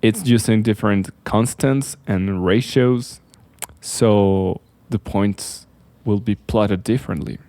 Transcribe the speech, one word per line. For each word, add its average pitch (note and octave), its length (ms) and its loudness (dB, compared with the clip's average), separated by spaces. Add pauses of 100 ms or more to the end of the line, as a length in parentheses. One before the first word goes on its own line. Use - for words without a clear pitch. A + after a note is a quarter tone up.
It's A2 240 2
using A2+ 380 2
different G#2 460 0 (140)
constants C3+ 720 -2 (120)
and F#2+ 380 -2
ratios, A#2+ 720 0 (640)
so G2 800 2 (280)
the G#2+ 100 -4
points - 680 -4 (380)
will G#2 140 0
be G#2 160 -2
plotted G2+ 480 0
differently. D#2+ 540 -4 (120)